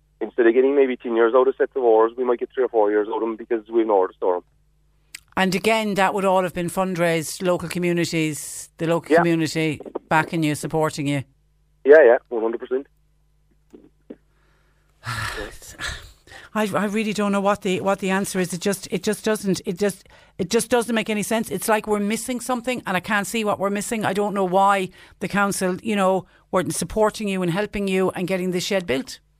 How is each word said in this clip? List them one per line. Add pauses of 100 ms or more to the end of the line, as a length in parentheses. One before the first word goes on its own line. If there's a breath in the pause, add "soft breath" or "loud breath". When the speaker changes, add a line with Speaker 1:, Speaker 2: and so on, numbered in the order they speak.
(200)
Speaker 1:
instead
of
getting
maybe
ten
years
out
of
sets
of
oars,
we
might
get
three
or
four
years
out
of
them
because
we
have
nowhere
to
store
'em. (920)
Speaker 2:
And
again,
that
would
all
have
been
fundraised,
local
communities,
the
local
Speaker 1:
Yeah.
Speaker 2:
community (280)
backing
you,
supporting
you. (600)
Speaker 1:
Yeah,
yeah, (100)
one
hundred
percent. (2250)
Speaker 2:
<sighs> (1500 loud breath)
I,
I
really
don't
know
what
the,
what
the
answer
is.
It
just,
it
just
doesn't,
it
just, (300 soft breath)
it
just
doesn't
make
any
sense.
It's
like
we're
missing
something,
and
I
can't
see
what
we're
missing.
I
don't
know
why (300 soft breath)
the
council,
you
know, (280 soft breath)
weren't
supporting
you
and
helping
you
and
getting
the
shed
built. (220)